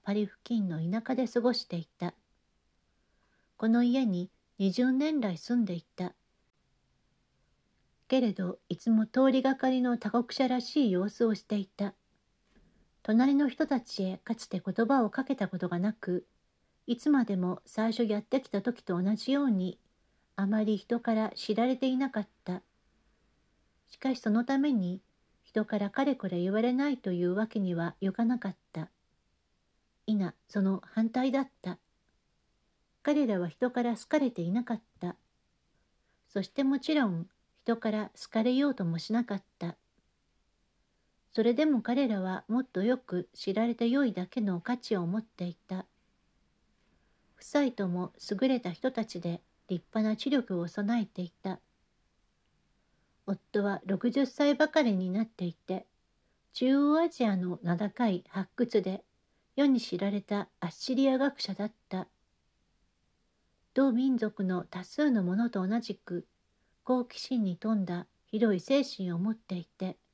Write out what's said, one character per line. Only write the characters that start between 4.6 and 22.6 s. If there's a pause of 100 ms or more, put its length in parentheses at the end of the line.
十
年
来
住
ん
で
い
た。 (1900)
け
れ
ど、
い
つ
も
通
り
が
か
り
の
多
国
者
ら
し
い
様
子
を
し
て
い
た。 (1120)
隣
の
人
た
ち
へ
か
つ
て
言
葉
を
か
け
た
こ
と
が
な
く、 (600)
い
つ
ま
で
も
最
初
や
っ
て
き
た
時
と
同
じ
よ
う
に、 (580)
あ
ま
り
人
か
ら
知
ら
れ
て
い
な
か
っ (160)
た。 (1300)